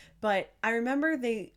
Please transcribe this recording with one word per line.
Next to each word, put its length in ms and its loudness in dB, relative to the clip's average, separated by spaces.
But 320 0
I 80 2
remember 440 2
they 420 -2